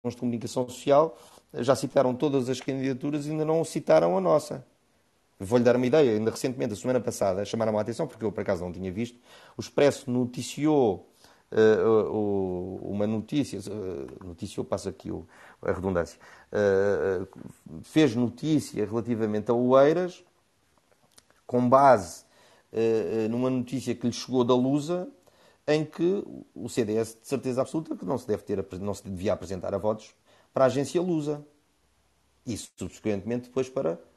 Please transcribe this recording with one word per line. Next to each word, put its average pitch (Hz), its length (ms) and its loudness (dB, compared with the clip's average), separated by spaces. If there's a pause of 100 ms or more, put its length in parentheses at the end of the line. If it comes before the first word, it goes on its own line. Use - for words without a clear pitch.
de 120 100 -6
comunicação 120 520 -4
social 139 500 2 (380)
já 131 200 4
citaram 127 380 0
todas 135 340 0
as 127 120 -4
candidaturas 135 680 -4
e 151 40 -6
ainda 156 140 -2
não 160 200 0
citaram 165 540 2
a - 20 0
nossa. 151 460 0 (720)
Vou-lhe 117 260 2
dar 120 120 8
uma 127 100 2
ideia. 135 260 6
Ainda 110 180 2
recentemente, 127 420 -4
a 101 40 -6
semana 127 240 -2
passada, 101 440 -2
chamaram 110 340 0
a - 20 2
atenção, 117 280 -4
porque - 160 -8
eu 101 80 -2
por 101 80 -6
acaso 95 240 -2
não 90 80 -8
tinha 92 180 -6
visto, 113 280 -6 (380)
o - 40 -8
Expresso - 500 2
noticiou, 123 1000 0 (440)
eh, 110 320 6 (260)
o, 95 720 -4
uma 101 240 -4
notícia, 110 520 -4
eh, 92 680 -10
noticiou, 95 400 -10
passa 95 260 -4
aqui 90 220 -10
o, 85 120 -8 (380)
a 85 80 -2
redundância, 87 480 -2 (320)
eh, 98 760 2 (580)
fez 143 340 2
notícia 123 680 -2
relativamente 107 640 -2
a 120 40 4
Oeiras, 139 680 4 (1200)
com 123 220 0
base, 123 560 6 (480)
eh, 110 540 2
eh, - 20 -2
numa 123 200 0
notícia 123 460 -2
que - 120 -6
lhe 117 60 2
chegou 127 300 0
da 123 120 4
Lusa, 147 540 0 (600)
em 151 160 2
que 175 400 -2 (280)
o 98 160 -12
C 123 160 0
D 107 120 0
S, 113 240 -2
de - 80 -20
certeza 127 320 -2
absoluta, 165 360 -6
que - 80 -14
não 147 140 -2
se - 80 -12
deve 104 160 -2
ter 101 160 -4
apre-, 92 200 -8
não 101 140 -6
se - 120 -12
devia 95 280 -4
apresentar 92 400 -6
a 98 60 -2
votos 107 360 -4 (380)
para 131 120 4
a - 20 8
agência 139 360 0
Lusa. 151 420 -4 (1000)
E, 110 100 -6
subsequentemente, 107 920 -8
depois 131 200 -4
para 160 300 -4 (180)